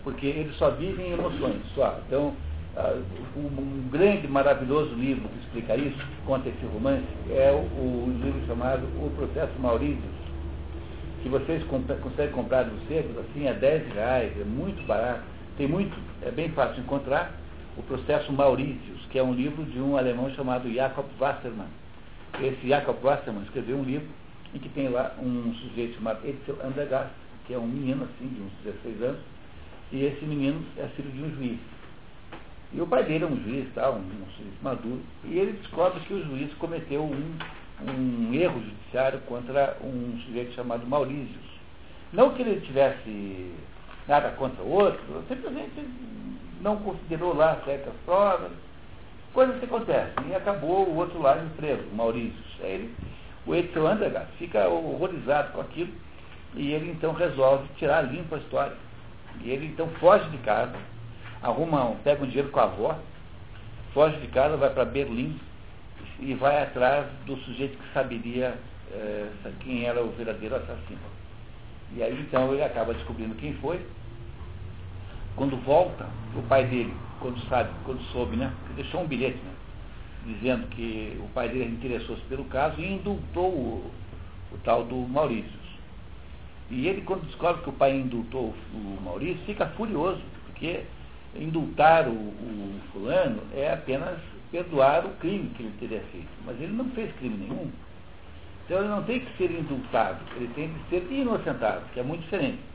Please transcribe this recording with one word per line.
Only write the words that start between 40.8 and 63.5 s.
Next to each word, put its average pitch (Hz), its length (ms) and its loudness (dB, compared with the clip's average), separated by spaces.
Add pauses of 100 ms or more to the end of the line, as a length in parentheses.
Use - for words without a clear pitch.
Maurício. 139 520 0 (720)
Não 240 200 8
que - 100 -2
ele 202 200 2
tivesse 104 920 2 (540)
nada 143 240 6
contra 127 320 -4
o 107 80 0
outro, 175 560 4
simplesmente 285 580 -6 (720)
não 208 180 2
considerou 170 580 0
lá 156 280 8
certas 135 300 -2 (120)
provas, 180 460 4 (840)
coisas 254 260 6
que 247 60 -4
acontecem, 165 640 2
e 175 40 -2
acabou 185 540 4
o 160 80 2
outro 170 260 0
lá 139 140 10 (200)
preso, 135 360 0
o 101 40 -6
Maurício. 117 460 0 (200)
Aí 95 100 -4
ele, 101 240 -4 (500)
o - 80 0
Edson 170 320 4
Andergast 190 540 2
fica 185 280 4
horrorizado 151 840 2
com 92 100 -6
aquilo, 175 300 -4 (640)
e 143 160 0
ele 156 200 0
então 160 220 0
resolve 135 540 6 (100)
tirar 156 240 6
limpo 156 320 -2
a 151 60 -2
história. 135 360 -2 (640)
E 110 80 -6
ele 139 160 -2
então 160 220 -2 (120)
foge 185 300 10
de 147 80 -6
casa, 113 380 2 (640)
arruma 151 440 4
um, 110 120 2
pega 143 260 4
um 135 40 -2
dinheiro 135 220 2
com - 100 2
a 120 40 10
avó, 113 360 2 (920)